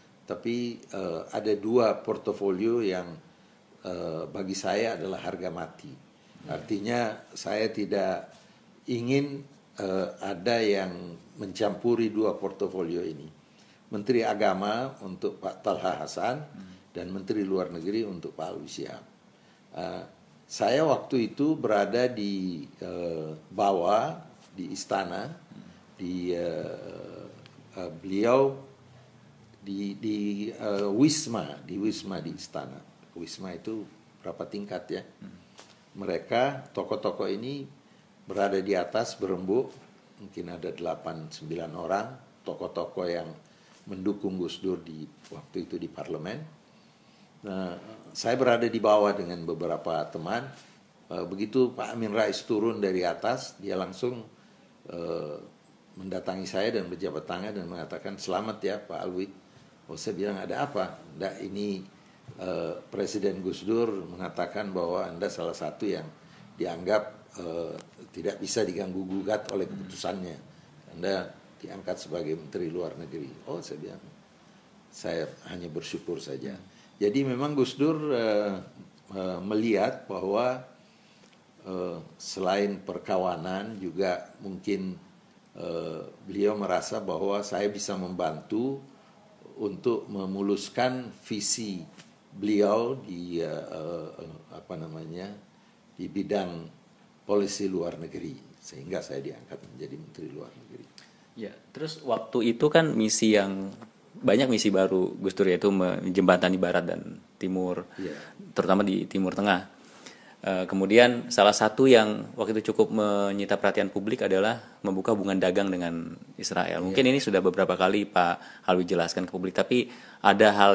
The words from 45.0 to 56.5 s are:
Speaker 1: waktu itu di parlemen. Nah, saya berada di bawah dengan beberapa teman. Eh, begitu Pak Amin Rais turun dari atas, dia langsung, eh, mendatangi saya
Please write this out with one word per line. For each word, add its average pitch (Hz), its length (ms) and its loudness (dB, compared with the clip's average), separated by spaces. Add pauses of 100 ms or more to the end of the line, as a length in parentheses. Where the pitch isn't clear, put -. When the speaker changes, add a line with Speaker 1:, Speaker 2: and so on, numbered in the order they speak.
Speaker 1:
waktu 85 400 -10
itu 87 80 -6
di 82 160 -8
parlemen. 78 480 -8 (1040)
Nah, 92 320 -6 (400)
saya 123 240 2
berada 120 240 6
di 113 160 0
bawah 104 320 6
dengan 87 320 -6
beberapa 82 640 -2
teman. 107 400 -6 (640)
Eh, 87 160 -4
begitu 110 480 2
Pak 113 160 -6
Amin 113 240 -2
Rais 107 320 2
turun 107 320 2
dari 92 240 2
atas, - 560 -2
dia 98 160 -4
langsung, 110 480 -4 (640)
eh, 82 480 -6 (640)
mendatangi 95 480 -6
saya 107 240 0